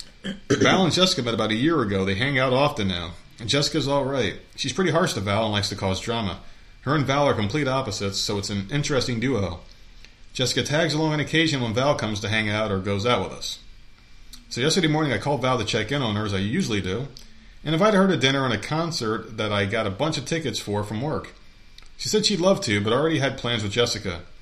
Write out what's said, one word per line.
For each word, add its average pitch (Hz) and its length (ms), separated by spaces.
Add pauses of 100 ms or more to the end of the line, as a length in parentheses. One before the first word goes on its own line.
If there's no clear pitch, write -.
(220)
<clears throat> - 280
Val 170 340
and 143 80
Jessica 180 300
met 117 120
about 110 160
a 110 40
year 143 280
ago. 98 220
They 98 100
hang 131 240
out 131 140
often 127 360
now. 87 240 (260)
And 110 100
Jessica's 139 400
all 139 160
right. 123 300 (220)
She's 131 160
pretty 185 180
harsh 165 240
to 113 60
Val 101 240
and 107 80
likes 104 180
to 101 60
cause 95 240
drama. 113 400 (420)
Her 135 120
and 143 120
Val 143 200
are 123 80
complete 110 340
opposites, 120 500
so 104 200
it's 98 120
an 101 200
interesting 135 500
duo. 98 400 (720)
Jessica 127 300
tags 147 320
along 156 200
on 151 60
occasion 143 400
when 113 140
Val 135 200
comes 107 260
to 101 80
hang 107 200
out 107 220
or 95 80
goes 101 280
out 113 220
with 69 100
us. - 200 (920)
So - 120
yesterday 156 280
morning 151 240
I 104 60
called 143 240
Val 127 160
to 107 60
check 107 280
in 143 100
on 107 140
her, 107 80
as 101 100
I 92 40
usually 113 420
do, 98 280 (560)
and 151 100
invited 202 220
her 190 120
to 175 80
dinner 135 280
and 123 80
a 104 60
concert 117 800
that 107 160
I 101 120
got 110 220
a 98 40
bunch 151 280
of 123 60
tickets 160 340
for 104 260
from 107 160
work. 135 340 (640)
She - 120
said 220 180
she'd 190 140
love 196 220
to, 104 180
but 107 120
already 151 260
had 131 200
plans 120 240
with 101 100
Jessica. 104 500 (200)